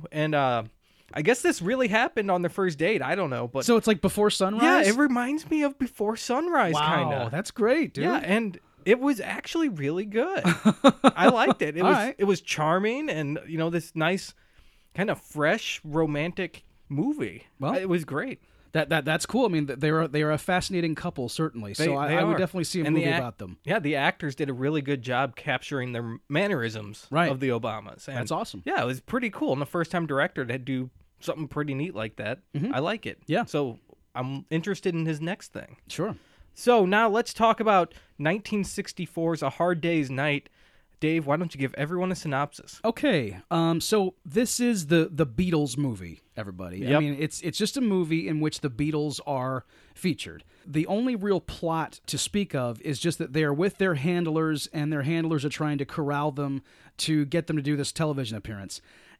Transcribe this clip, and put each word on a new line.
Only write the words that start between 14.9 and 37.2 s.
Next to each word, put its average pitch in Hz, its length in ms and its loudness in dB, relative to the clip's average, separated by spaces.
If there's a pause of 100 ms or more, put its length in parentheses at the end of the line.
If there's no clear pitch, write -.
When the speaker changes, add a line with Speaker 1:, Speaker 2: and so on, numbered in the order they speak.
Speaker 1:
kind 202 160 0
of 151 100 -4
fresh 156 640 -2
romantic 160 800 -2 (240)
movie. 147 560 -4 (140)
Speaker 2:
Well, 139 160 -2
Speaker 1:
It 190 140 -2
was 175 160 2
great. 190 360 -6 (320)
Speaker 2:
that, 156 180 0
that, 156 140 0
that's 156 220 0
cool. 247 200 2
I - 20 4
mean, 156 180 0
th-, 135 140 -6
they're 160 220 2
a, 160 60 -2
they're 151 220 0
a 151 80 2
fascinating 180 560 -2
couple, 135 340 -6
certainly. 113 440 -4
Speaker 1:
They, 151 140 0
Speaker 2:
So 143 100 2
I, 143 120 0
Speaker 1:
they 156 100 2
Speaker 2:
I - 60 4
would - 120 2
Speaker 1:
are. - 20 2
Speaker 2:
definitely 185 260 0
see 180 160 -2
a 156 40 0
Speaker 1:
And 151 120 2
the 156 40 4
Speaker 2:
movie 165 100 2
Speaker 1:
ac-, 165 80 2
Speaker 2:
about 120 200 -6
them. 92 260 -12
Speaker 1:
yeah, 185 140 0
the 147 180 0
actors 143 380 0
did 147 160 -4
a 131 40 -4
really 139 280 0
good 135 200 -2
job 127 340 -2
capturing 127 560 -4
the 117 260 -6 (100)
mannerisms 117 840 -2
Speaker 2:
Right. 165 200 2
Speaker 1:
of 131 100 -4
the 135 80 0
Obamas. 110 600 -4
And 135 80 -10
Speaker 2:
That's 117 160 -4
awesome. 160 320 -6
Speaker 1:
Yeah, 370 180 -2
it 117 40 0
was 127 140 -4
pretty 240 300 -4
cool. 269 220 -2
And 139 80 -2
the 139 60 -4
first 170 240 -4
time 170 160 -2
director 143 380 -2
to 123 140 -4
do 127 320 -4 (300)
something 151 280 -6
pretty 147 260 -4
neat 151 200 -6
like 113 220 -8
that, 110 220 -6 (160)
Speaker 2:
Mm-hmm. 170 200 -2
Speaker 1:
I 123 40 -2
like 190 260 -2
it. - 220 -10
Speaker 2:
Yeah. 185 180 0
Speaker 1:
So 135 340 -2 (360)
I'm 131 360 -6
interested 175 440 -2
in 160 100 -2
his 156 160 -2
next 170 320 -8
thing. - 240 -14 (120)
Speaker 2:
Sure. 190 280 -4 (380)
Speaker 1:
So 233 300 6
now 208 240 4
let's 220 240 0